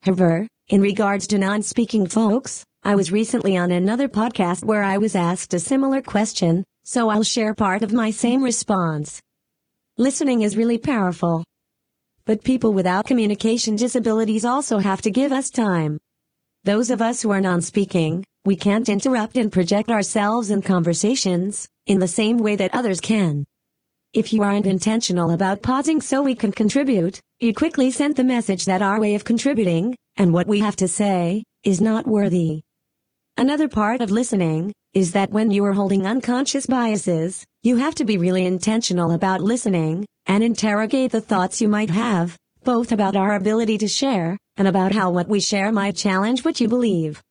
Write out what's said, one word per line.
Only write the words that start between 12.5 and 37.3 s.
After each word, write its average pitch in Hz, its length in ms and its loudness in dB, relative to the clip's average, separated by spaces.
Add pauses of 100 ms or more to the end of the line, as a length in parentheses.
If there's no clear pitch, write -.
without 185 340 0
communication 226 680 0
disabilities 220 680 0
also 247 340 0
have 190 240 0
to 220 80 0
give 269 220 0
us 269 180 -2
time. 165 480 0 (680)
Those 208 260 0
of 226 100 0
us 233 220 -2
who 220 80 0
are 196 100 2
non-speaking, 180 840 0 (200)
we 196 120 2
can't 208 320 0
interrupt 262 480 0
and 220 140 0
project 202 400 0
ourselves 214 600 0
in 202 120 0
conversations, 185 1040 0 (180)
in 196 120 2
the 185 100 2
same 220 300 0
way 208 180 0
that 196 180 -2
others 220 260 -2
can. 165 460 0 (680)
If 220 200 0
you 214 100 2
aren't 202 240 0
intentional 190 640 0
about 190 320 -2
pausing 277 380 0
so 269 220 -2
we 269 120 0
can 208 180 -2
contribute, 214 680 0 (180)
you 233 160 0
quickly 294 360 0
send 294 260 0
the 262 80 2
message 233 420 0
that 190 160 0
our 202 180 0
way 208 140 2
of 208 100 -4
contributing, 226 720 0 (200)
and 175 160 4
what 170 140 2
we 208 140 2
have 208 160 0
to 185 120 0
say, 196 560 0 (200)
is 185 160 2
not 220 260 0
worthy. 175 540 0 (760)
Another 285 320 2
part 214 340 -2
of 202 80 -2
listening 190 600 0 (220)
is 180 180 2
that 196 180 0
when 214 200 0
you 202 140 2
are 202 80 2
holding 196 340 0
unconscious 254 600 -2
biases, 190 800 -2 (180)